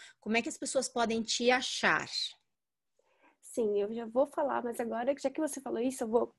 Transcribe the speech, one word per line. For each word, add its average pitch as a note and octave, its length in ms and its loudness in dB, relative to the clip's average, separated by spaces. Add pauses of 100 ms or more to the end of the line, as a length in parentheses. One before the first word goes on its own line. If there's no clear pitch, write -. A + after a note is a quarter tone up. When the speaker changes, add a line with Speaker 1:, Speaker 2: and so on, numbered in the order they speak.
(180)
Speaker 1:
Como A3 180 -2
é A#3 60 2
que D#4+ 60 -8
as - 100 -8
pessoas C4 320 -2
podem A3+ 320 0
te A#3+ 280 2
achar? - 560 2 (1300)
Speaker 2:
Sim, G#3 400 0
eu G3+ 120 -2
já A#3 140 -6
vou B3 220 2
falar, B3+ 340 0
mas A#3 160 -4
agora, A#3+ 400 0
já C4+ 120 -2
que D4 100 -4
você D4 200 -2
falou A#3 200 -2
isso, B3+ 240 -2
eu A3 40 -2
vou A#3 300 2